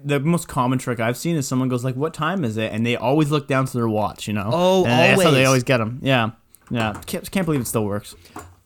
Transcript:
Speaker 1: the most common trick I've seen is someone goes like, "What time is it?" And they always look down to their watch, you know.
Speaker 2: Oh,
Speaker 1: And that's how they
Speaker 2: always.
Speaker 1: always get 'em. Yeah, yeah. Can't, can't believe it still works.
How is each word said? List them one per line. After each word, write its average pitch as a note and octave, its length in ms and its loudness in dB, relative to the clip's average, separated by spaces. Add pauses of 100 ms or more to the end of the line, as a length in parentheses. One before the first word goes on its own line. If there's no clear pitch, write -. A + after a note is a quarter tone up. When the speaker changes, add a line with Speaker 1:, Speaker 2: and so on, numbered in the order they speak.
Speaker 1:
the C#3+ 160 0
most E3 280 -2
common B2+ 300 0
trick B2 220 -6
I've A#2+ 180 -2
seen E3+ 200 -2
is C3+ 100 -2
someone B2+ 220 0
goes B2 140 -2
like, B2+ 120 -4
"What D#3 200 -4
time E3 280 -4
is A2 140 -2
it?" A2 140 -2
And A2 140 -2
they A#2 100 0
always C#3+ 360 0
look D3 160 -2
down C3 180 0
to B2+ 80 -6
their A#2 160 0
watch, G#2+ 380 -4
you G#2+ 60 -2
know. G2+ 200 -4
Speaker 2:
Oh, F3+ 320 4
Speaker 1:
And A#2 60 2
that's B2+ 320 6
how E3+ 80 6
they C3+ 60 4
Speaker 2:
always. C3 100 4
Speaker 1:
always C3 160 4
get B2+ 180 2
'em. A#2 220 -6
Yeah, B2 280 2 (400)
yeah. A2+ 220 -2 (140)
Can't, - 240 -8
can't F#3+ 140 -2
believe D3+ 160 0
it A2 60 -6
still A2 180 -2
works. G#2 280 -8 (520)